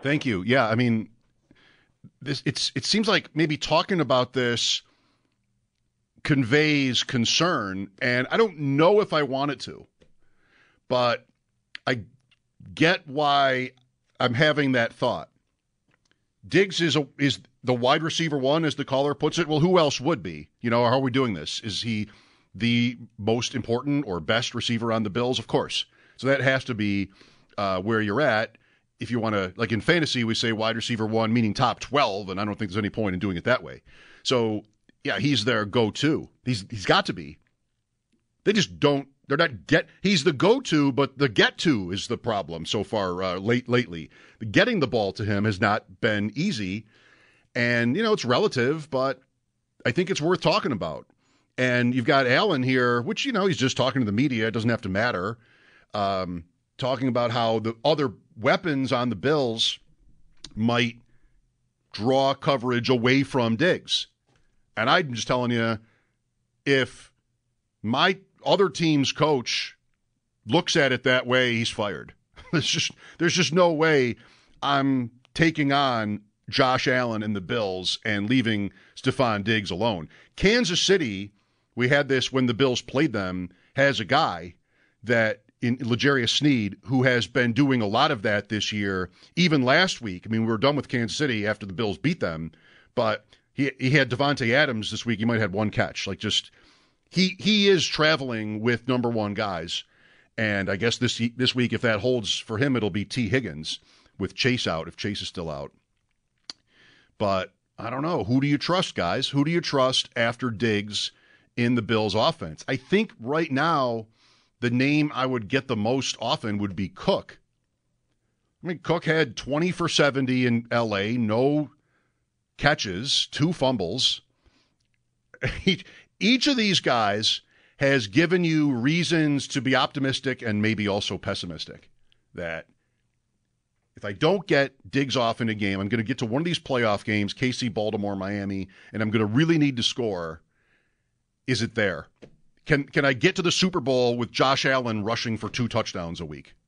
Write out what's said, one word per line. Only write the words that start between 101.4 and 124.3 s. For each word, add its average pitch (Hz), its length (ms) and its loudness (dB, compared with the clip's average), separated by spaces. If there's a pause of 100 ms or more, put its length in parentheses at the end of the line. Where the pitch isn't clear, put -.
week, 120 180 0
if 107 80 -2
that 110 200 0
holds 123 360 0
for 110 220 -6
him, 135 160 2
it'll 104 160 0
be 98 140 -4
T 120 240 -4
Higgins 87 500 -4 (400)
with 95 160 -6
Chase 123 320 -2
out, 82 200 -4
if 85 100 -18
Chase 101 240 -6
is 87 80 -10
still 85 200 -10
out. 71 220 -10 (1500)
But 98 360 -2 (260)
I 113 100 -8
don't 131 140 -6
know. 156 220 -2
Who 123 140 2
do 139 60 0
you 143 120 2
trust, 180 360 -2
guys? 98 360 -2
Who 143 160 0
do 156 60 -4
you 170 100 0
trust 131 560 0
after 120 340 -2
Diggs 104 600 -2 (440)
in 120 180 2
the 120 80 2
Bills' 107 320 0
offense? 107 540 -2
I 135 80 -4
think 202 440 0
right 151 320 -2
now 131 560 0 (540)
the 120 80 0
name 143 440 2
I 123 120 -2
would 127 220 -2
get 131 200 -2
the 123 80 0
most 120 440 0
often 113 380 -2
would 101 200 -4
be 95 100 -4
Cook. - 520 -2 (1200)
I 147 40 -8
mean, 170 120 -6
Cook 165 260 -2
had 156 300 0
twenty 165 340 -2
for 170 180 -2
seventy 127 580 2
in 117 260 2
L 117 240 0
A, 104 220 0
no 127 520 2 (880)
catches, 120 720 0
two 165 260 0
fumbles. 120 680 0 (1200)